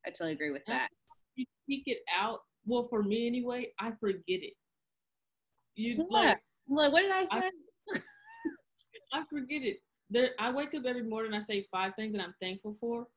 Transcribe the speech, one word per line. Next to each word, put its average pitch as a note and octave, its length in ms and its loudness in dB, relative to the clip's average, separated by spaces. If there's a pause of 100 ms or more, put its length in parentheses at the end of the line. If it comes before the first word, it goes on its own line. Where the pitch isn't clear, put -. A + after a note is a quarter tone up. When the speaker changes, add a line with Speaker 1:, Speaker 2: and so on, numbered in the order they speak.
Speaker 1:
I F#3 40 -4
totally D#3+ 220 -4
agree D3+ 200 -4
with C#3 160 -6
Speaker 2:
Yeah. B3 120 -2
Speaker 1:
that. B3 80 -2 (460)
Speaker 2:
You B3+ 100 -4 (200)
speak C#4 220 -4
it - 160 -4 (120)
out. G#3 280 0 (240)
Well, A#3+ 180 2
for A3+ 180 0
me A3 240 2
anyway, A#3+ 540 -2
I A3+ 120 -4
forget F#3 520 -2
it. - 80 -12 (1200)
You, A3+ 200 -2
Speaker 1:
Yeah. D#4+ 160 2
Speaker 2:
like, F#4 320 6 (260)
Speaker 1:
Like, C#4+ 240 6
what E4+ 100 8
did G4 80 4
I F#4+ 120 4
Speaker 2:
I - 20 2
Speaker 1:
say? F#4 260 0 (360)
Speaker 2:
<laughs> G#4 160 -4 (1080)
I D4+ 120 -2
forget C#4+ 380 -4
it. A3+ 200 -2 (280)
There, B3 280 6
I A#3 140 0
wake C#4+ 220 -2
up C4+ 120 -4
every B3 160 0
morning, A3 320 -2
I G#3+ 60 0
say G#3 300 -2
five F#3+ 260 -2
things A3 180 -4
that G3 80 -2
I'm F3 180 -8
thankful F#3+ 340 -6
for A#3 320 -6 (100)